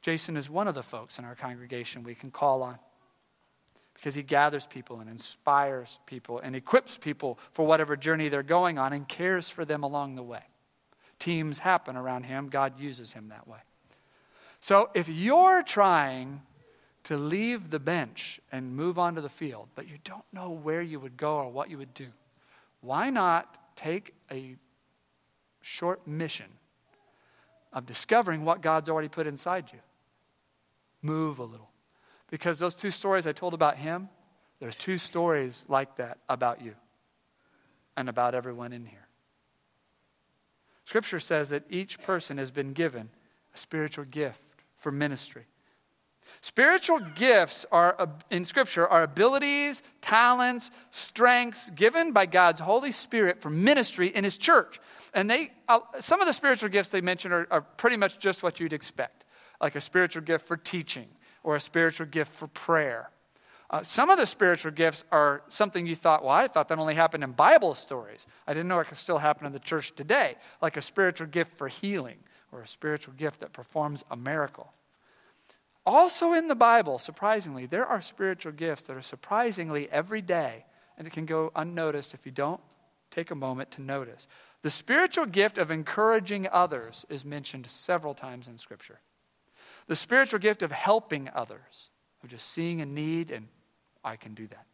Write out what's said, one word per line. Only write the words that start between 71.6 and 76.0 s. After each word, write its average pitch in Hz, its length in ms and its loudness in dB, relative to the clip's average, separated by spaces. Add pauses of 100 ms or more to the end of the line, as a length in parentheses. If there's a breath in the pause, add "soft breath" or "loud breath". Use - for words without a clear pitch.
healing 165 500 -8 (320 soft breath)
or 127 100 -18
a 110 60 -18
spiritual 151 480 -8
gift 143 260 -6
that - 120 -14
performs 147 580 -6
a 120 60 -8
miracle. 139 560 -6 (1120 soft breath)
Also 339 480 6